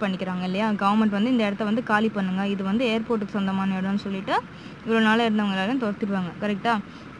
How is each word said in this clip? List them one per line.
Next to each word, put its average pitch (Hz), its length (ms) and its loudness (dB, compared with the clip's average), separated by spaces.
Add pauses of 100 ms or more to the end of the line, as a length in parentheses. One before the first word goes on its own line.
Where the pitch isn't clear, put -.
பண்ணிக்கிறாங்க 185 420 -2
இல்லையா? 190 260 0
government 208 400 4
வந்து 208 220 2
"இந்த 226 140 4
இடத்த 202 180 -2
வந்து 220 200 0
காலி 220 260 2
பண்ணுங்க, 196 380 0
இது 202 160 -2
வந்து 214 240 0
ஏர்போர்ட்டுக்கு 220 420 0
சொந்தமான 190 500 0
இடம்னு" 196 160 0
சொல்லிட்டு 202 460 -2 (460)
இவ்வளோ 226 140 4
நாளா 220 220 4
இருந்தவங்க 214 260 2
எல்லாரும் 196 320 0
துரத்திடுவாங்க. 196 500 -2 (100)
கரெக்டா? 208 380 0 (400)